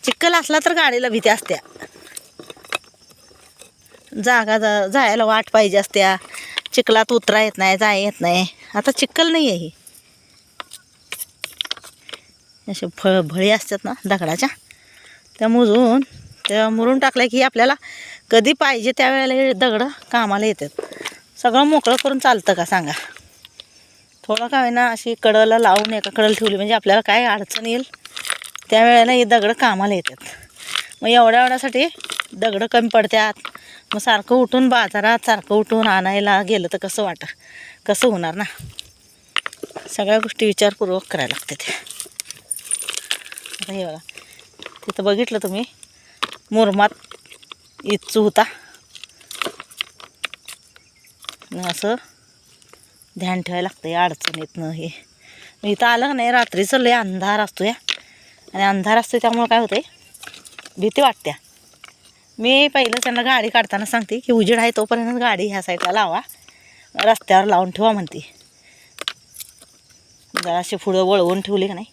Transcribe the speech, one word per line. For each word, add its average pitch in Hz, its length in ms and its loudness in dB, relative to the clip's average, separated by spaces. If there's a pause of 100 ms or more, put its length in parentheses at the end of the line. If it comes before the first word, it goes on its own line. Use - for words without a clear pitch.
चिखल 339 300 -2
असला 311 300 0
तर 349 100 0
गाडीला 254 340 0
भीती 220 200 0
असत्या, 208 300 0 (2750)
जागा 226 340 2
जा-, 208 280 0
जायला 226 380 2
वाट 220 280 0
पाहिजे 208 240 4
असत्या, 190 400 2 (560)
चिखलात 220 400 2
उतरा 220 300 2
येत 214 160 -4
नाही, 190 180 2
जाय 202 260 2
येत 202 180 -4
नाही. 175 260 0 (280)
आता 208 160 0
चिखल - 420 0
नाही 311 160 2
आहे 190 80 0
ही, 165 140 -8 (3000)
असे 196 180 -8 (100)
फळ 190 240 2
भळी 175 300 -2
असतात 214 340 -4
ना 185 80 -8 (120)
दगडाच्या, 185 440 -2 (880)
त्या 220 100 0
मुजून, 240 520 4 (480)
त्या 220 200 2
मुरून 226 300 2
टाकल्या 254 320 2
की 247 120 2
आपल्याला 262 320 2 (560)
कधी 226 220 6
पाहिजे 254 440 0
त्यावेळेला 262 380 2
हे 262 180 2
दगडं 226 360 0 (220)
कामाला 214 360 0
येतात. 156 340 -6 (580)
सगळं 247 260 4
मोकळं 294 400 2
करून 269 140 -2
चालतं 226 360 2
का 175 100 -2
सांगा? 165 280 -2 (1300)
थोडं 214 220 -2
का 269 140 0
होईना 240 300 0
अशी 233 320 -6
कडला 220 360 6
लावून 214 360 4
एका 202 160 -6
कडला 214 280 2
ठेवली 208 180 0
म्हणजे 208 180 0
आपल्याला 208 260 4
काय 220 240 2
अडचण 214 420 -4
येईल 233 160 -2 (880)
त्यावेळेला 233 420 6
ही 247 120 4
दगडं 214 280 2
कामाला 208 420 0
येतात. 165 300 -6 (800)
मग 214 60 -2
एवढ्या 233 320 6
एवढ्यासाठी 254 460 0 (460)
दगडं 208 380 -4
कमी 233 180 2
पडतात. 214 440 2 (600)
मग 208 60 -6
सारखं 226 360 2
उठून 254 320 2
बाजारात, 226 580 2
सारखं 208 280 0
उठून 220 320 2
आणायला 196 560 2
गेलं 185 300 -2
तर 196 60 -4
कसं 196 240 -6
वाटतं, 180 240 -8 (600)
कसं 208 220 0
होणार 175 260 -2
ना? 202 100 -6 (1400)
सगळ्या 208 300 0
गोष्टी 220 280 -2
विचारपूर्वक 202 640 -2
करायला 139 240 -6
लागतात. - 380 -12 (1900)
आता - 120 -12
हे 190 140 -6
बघा, 156 100 -12 (880)
तिथं - 180 -8
बघितलं 208 380 0
तुम्ही, 196 200 -6 (880)
मुरमात 208 380 2 (960)
इच्चू 208 380 -2
होता. 208 200 2 (3000)
मग 180 140 -10
असं 202 280 -4 (1200)
ध्यान 185 220 -4
ठेवायला 180 260 -6
लागतं 185 220 -12
या 170 160 0
अडचणीतनं. 160 680 -8
हे 160 180 -10 (720)
मग 208 80 -2
इथं 208 160 0
आलं 240 200 2
का 285 60 -2
नाही, 240 180 -2
रात्रीचं 240 480 0
लय 240 120 4
अंधार 202 500 0
असतो 196 240 -4
या, 214 80 0 (840)
आणि 190 100 -2
अंधार 196 340 2
असतो 233 200 -2
त्यामुळं 233 280 0
काय 226 120 2
होतंय, 220 220 -2 (1000)
भीती 214 220 0
वाटते. 220 480 -2 (920)
मी 269 300 2
पहिलं 262 340 0
त्यांना 240 200 -4
गाडी 240 260 0
काढताना 214 360 -2
सांगते 226 340 -4
की, 254 140 -2
"उजेड 226 260 4
आहे 233 180 2
तोपर्यंत 233 420 -2
गाडी 214 300 -2
ह्या 196 140 -6
साईडला 175 300 -4
लावा, 196 280 0 (720)
रस्त्यावर 202 500 4
लावून 185 260 2
ठेवा," 220 220 0
म्हणते. 175 420 -8 (2000)
जरा 175 140 -4
अशी 180 180 -8
पुढं 185 220 -2
वळवून 185 420 0
ठेवली 196 280 -4
का 196 60 -8
नाही 190 180 -14